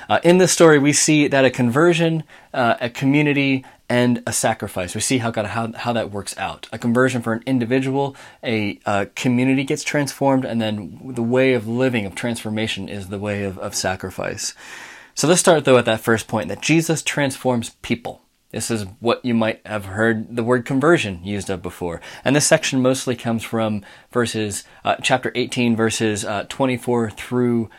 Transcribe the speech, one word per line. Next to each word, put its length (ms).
Uh, 120
in 140
this 160
story, 260
we 140
see 340
that 200
a 40
conversion, 760
uh, 300
a 80
community, 720
and 380
a 80
sacrifice. 600
We 60
see 180
how 120
God, 160
how, 260
how 220
that 160
works 260
out. 340
A 80
conversion 440
for 100
an 140
individual, 680
a, 400
uh, 300
community 500
gets 180
transformed, 600
and 160
then 420
the 200
way 320
of 120
living 380
of 100
transformation 760
is 180
the 100
way 260
of, 120
of 180
sacrifice. 760
So 120
let's 140
start, 240
though, 140
at 80
that 140
first 280
point, 200
that 120
Jesus 420
transforms 680
people. 380
This 200
is 140
what 240
you 80
might 340
have 200
heard 500
the 80
word 220
conversion 580
used 240
of 140
before. 400
And 140
this 100
section 360
mostly 340
comes 260
from 400
verses, 540
uh, 180
chapter 320
eighteen, 400
verses, 480
uh, 280
twenty-four 580
through 720